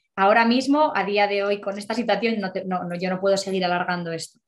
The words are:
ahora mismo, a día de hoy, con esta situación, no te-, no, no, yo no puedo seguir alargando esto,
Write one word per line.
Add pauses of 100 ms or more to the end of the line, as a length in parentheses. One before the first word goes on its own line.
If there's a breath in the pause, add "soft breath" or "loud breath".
(160 loud breath)
ahora
mismo,
a
día
de
hoy,
con
esta
situación,
no
te-,
no,
no,
yo
no
puedo
seguir
alargando
esto,